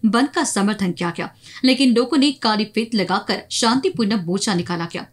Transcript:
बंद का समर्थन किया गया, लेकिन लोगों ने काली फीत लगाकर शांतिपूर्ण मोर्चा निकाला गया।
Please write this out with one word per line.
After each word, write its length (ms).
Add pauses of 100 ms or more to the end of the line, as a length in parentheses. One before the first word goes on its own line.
बंद 220
का 160
समर्थन 480
किया 240
गया, 140 (340)
लेकिन 300
लोगों 240
ने 120 (120)
काली 220 (100)
फीत 200
लगाकर 480 (100)
शांतिपूर्ण 720
मोर्चा 320
निकाला 380
गया। 200